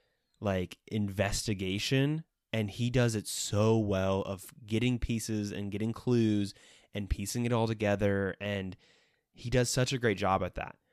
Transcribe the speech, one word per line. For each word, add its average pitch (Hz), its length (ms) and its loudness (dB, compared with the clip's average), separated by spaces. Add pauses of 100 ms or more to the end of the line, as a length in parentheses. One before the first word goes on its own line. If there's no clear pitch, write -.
(400)
like, 95 380 -2 (100)
investigation, 104 1400 0 (280)
and 107 200 0
he 120 180 -2
does 120 240 2
it 104 140 -4
so 110 500 2
well 95 440 2
of 95 240 -6 (200)
getting 113 320 0
pieces 107 540 -2
and 101 200 -6
getting 110 220 -2
clues 110 640 2 (380)
and 101 160 -6
piecing 117 360 -2
it 120 80 0
all 113 140 2
together, 101 720 2
and 98 360 -6 (580)
he 120 180 -10
does 123 180 2
such 127 240 0
a 131 60 -2
great 110 180 2
job 95 260 2
at 87 120 -6
that. - 220 -10 (160)